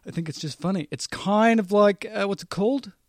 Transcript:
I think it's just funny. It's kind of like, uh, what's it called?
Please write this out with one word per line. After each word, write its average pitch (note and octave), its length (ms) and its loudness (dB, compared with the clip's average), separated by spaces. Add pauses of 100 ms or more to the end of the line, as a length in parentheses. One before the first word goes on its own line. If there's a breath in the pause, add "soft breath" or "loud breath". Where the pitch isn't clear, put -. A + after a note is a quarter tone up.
I - 40 -14
think D#3+ 200 -6
it's - 100 -10
just D3 180 -10
funny. F3+ 320 -2
It's - 160 -8
kind A3 540 2
of F#3+ 120 -2
like, G#3 380 4
uh, G3+ 140 -2
what's G3 180 -4
it F3+ 60 -18
called? A3 440 -2 (160)